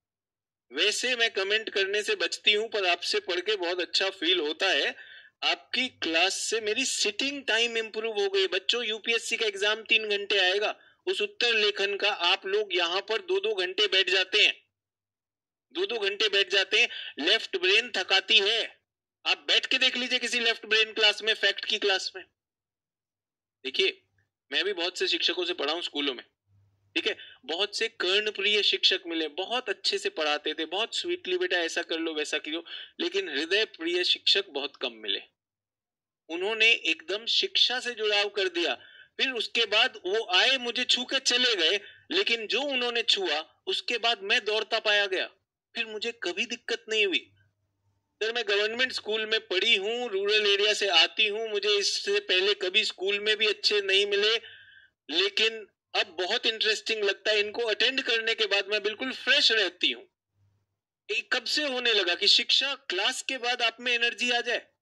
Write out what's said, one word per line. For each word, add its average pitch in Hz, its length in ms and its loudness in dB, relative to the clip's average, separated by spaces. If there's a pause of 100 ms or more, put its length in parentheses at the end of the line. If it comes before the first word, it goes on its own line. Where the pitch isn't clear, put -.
(720)
वैसे 208 440 0
मैं 233 160 2
comment 208 380 0
करने 202 340 0
से 214 120 -2
बचती 180 380 0
हूँ, 214 160 0
पर 214 160 -2
आपसे 180 340 0
पढ़ 180 200 -2
के 214 160 -2
बहुत 180 240 -4
अच्छा 175 300 -2
feel 180 300 0
होता 160 300 -2
है। 175 260 0 (480)
आपकी - 440 -2
क्लास 175 460 0
से - 280 -2
मेरी 214 240 -2
sitting 269 580 -2
time 226 340 0
improve 220 440 -4
हो 196 80 2
गई।" 190 180 2
बच्चों, 208 380 0
यूपीएससी 220 520 -2
का 220 80 -2
exam 208 380 0
तीन 220 260 2
घंटे 202 280 0
आएगा, 190 420 2 (280)
उस 190 140 -2
उत्तर 226 320 -2
लेखन 202 440 0
का 202 120 0
आप 180 360 0
लोग 196 300 -2
यहाँ 175 260 0
पर 214 200 -4
दो 185 180 -2
दो 214 140 -2
घंटे 185 340 0
बैठ 190 220 2
जाते 190 360 4
हैं, - 220 -2 (1080)
दो 330 120 -2
दो - 140 -4
घंटे 202 300 0
बैठ 196 200 2
जाते 196 320 2
हैं। 240 80 4 (300)
Left 196 380 0
brain 202 400 2
थकाती 196 420 4
है, 208 420 0 (440)
आप 175 120 0
बैठ 165 280 0
के 262 120 0
देख 254 200 2
लीजिए 247 220 -2
किसी 240 200 -2
left 226 260 -2
brain 220 280 2
class 208 300 2
में, 220 100 0
fact 202 320 0
की 220 120 -2
class 196 380 0
में। 180 100 -14 (1400)
देखिए, 165 400 -2 (480)
मैं 160 140 0
भी 202 80 0
बहुत 175 240 -4
से 190 100 0
शिक्षकों 170 380 0
से 175 80 -4
पढ़ा 147 200 -2
हूं 175 80 -4
स्कूलों 143 320 -4
में, 113 120 -14 (680)
ठीक - 120 -2
है, 208 100 -2 (280)
बहुत 175 320 -4
से 220 100 0
कर्णप्रिय 202 760 0
शिक्षक 190 440 2
मिले, 165 200 -2
बहुत 196 420 -4
अच्छे - 280 -2
से 196 120 -4
पढ़ाते 151 440 -2
थे, 160 120 -6
बहुत 196 320 -4
sweetly, 180 400 -2
"बेटा 180 200 0
ऐसा 170 240 -2
कर 165 180 -4
लो, 165 140 -2
वैसा 151 240 -4
कर 151 140 -8
लो", 165 140 -6 (340)
लेकिन 180 300 -2
हृदय 160 360 0
प्रिय 175 380 -2
शिक्षक - 460 2
बहुत 139 260 -6
कम 123 180 -8
मिले। 107 280 -6 (1080)
उन्होंने 214 420 2
एकदम 165 540 -2
शिक्षा - 540 0
से 240 140 -6
जुड़ाव 208 360 0
कर 202 180 -2
दिया, 170 400 -2 (300)
फिर 269 140 0
उसके 233 340 -2
बाद 226 400 2
वो 196 300 -2
आए, 240 220 4
मुझे 240 260 -4
छू 247 220 2
के 262 140 -2
चले 247 360 2
गए, 180 240 2 (320)
लेकिन 226 360 0
जो 214 140 -2
उन्होंने 247 420 -2
छुआ, 160 640 -2
उसके 190 300 -2
बाद 226 240 0
मैं 214 240 0
दौड़ता 214 340 0
पाया 208 260 4
गया, 180 220 -2 (480)
फिर 226 100 -6
मुझे 220 260 -6 (120)
कभी 185 220 -4
दिक्कत 233 440 -6
नहीं 214 160 2
हुई। 160 260 -2 (920)
सर, 220 100 -2
मैं 233 140 -2
गवर्नमेंट 220 440 0
स्कूल 220 340 -4
में 220 220 -2
पढ़ी 202 280 4
हूँ, 226 340 -2
रूरल 208 380 2
एरिया 202 260 4
से 202 140 0
आती 175 400 4
हूँ, 220 220 -4
मुझे 202 200 -2
इससे 202 500 0
पहले 196 340 2
कभी 196 320 0
स्कूल 202 340 -2
में 208 180 0
भी 214 100 2
अच्छे 208 340 0
नहीं 196 240 2
मिले, 202 300 2 (840)
लेकिन 208 500 0 (280)
अब 214 120 0
बहुत 190 380 -4
interesting 214 580 -2
लगता 196 280 0
है, 214 80 4
इनको 208 220 -2
attend 240 400 0
करने 226 340 0
के 220 100 0
बाद 196 220 0
मैं 208 160 -2
बिल्कुल 220 280 -4
fresh 269 400 2
रहती 190 400 0
हूँ। 117 180 -12 (1040)
ये 427 100 -2
कब 254 220 -4
से 294 200 -2
होने 247 300 0
लगा 175 220 2
कि 202 120 0
शिक्षा, 269 480 2
class 220 460 -4
के 269 160 -6
बाद 240 240 -2
आप 226 180 0
में 240 140 0
एनर्जी 233 380 0
आ 240 100 2
जाए? 233 180 -2 (220)